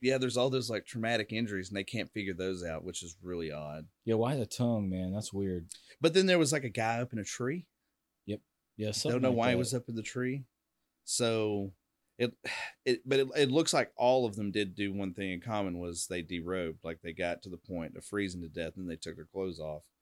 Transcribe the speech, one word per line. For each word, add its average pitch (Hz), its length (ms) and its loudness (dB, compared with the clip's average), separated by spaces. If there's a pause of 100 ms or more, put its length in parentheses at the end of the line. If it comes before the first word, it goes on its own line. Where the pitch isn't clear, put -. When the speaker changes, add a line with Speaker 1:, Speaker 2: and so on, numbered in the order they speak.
Speaker 1:
yeah, 131 160 4
there's 127 180 0
all 127 140 4
those, 127 200 0
like, 107 160 -4
traumatic 113 460 0
injuries, 104 380 -2
and 101 80 -6
they 98 80 -2
can't 107 260 -6
figure 98 220 -2
those 92 280 -2
out, 82 220 -4
which 87 180 -8
is 85 220 -12
really 85 300 -4
odd. 76 320 -8 (180)
Speaker 2:
Yeah, 113 120 2
why 117 200 2
the 123 100 0
tongue, 113 440 0
man? 92 240 -2
That's 107 180 -4
weird. 92 380 -2 (320)
Speaker 1:
But 160 120 4
then 190 120 6
there 180 120 6
was, 147 140 6
like, 143 140 2
a 117 40 -4
guy 113 300 0
up 123 140 -4
in 113 60 -2
a 101 40 -4
tree. 139 440 -4 (580)
Speaker 2:
Yep. 101 160 -4 (340)
Yeah, 107 120 -2
Speaker 1:
Don't 104 80 0
Speaker 2:
something 123 260 2
Speaker 1:
know 131 80 6
Speaker 2:
like 120 80 4
Speaker 1:
why 117 100 4
he 123 60 6
Speaker 2:
that. 120 60 4
Speaker 1:
was 120 140 0
up 120 140 -2
in 117 80 -6
the 113 80 -4
tree. 127 400 -2 (640)
So 107 680 2 (460)
it, 120 160 0 (260)
<sighs> - 260 -12
it, 127 200 2
but 135 140 4
it, 135 80 4 (100)
it 139 140 6
looks 156 220 4
like 135 220 2
all 123 300 6
of 101 100 -2
them 104 160 -2
did 98 240 0
do 101 180 0
one 98 200 -2
thing 98 180 -4
in 90 100 -4
common, 98 380 -2
was 87 280 -4
they 90 140 -2
derobed. 85 640 -2
Like, 82 180 -6
they 85 120 -8
got 87 300 -2
to 98 60 -14
the 87 80 -8
point 85 380 -8
of - 80 -14
freezing 95 380 -2
to 82 80 -8
death, 82 260 -6
and 92 140 -6
they 82 80 -6
took - 180 -8
their 80 160 -14
clothes 95 280 -4
off, 76 240 -8 (180)